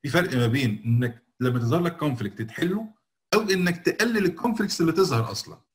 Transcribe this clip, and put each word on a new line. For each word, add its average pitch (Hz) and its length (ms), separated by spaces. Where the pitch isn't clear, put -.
في 143 60
فرق 151 280
ما 120 100
بين 117 400
انك 120 360
لما 123 180
تظهر 120 220
لك 170 160
كونفليكت 117 460
تحله، 190 460
او 214 60
انك 180 460
تقلل 220 380
الكونفليكتس 208 560
اللي 165 120
تظهر 160 400
اصلًا. - 280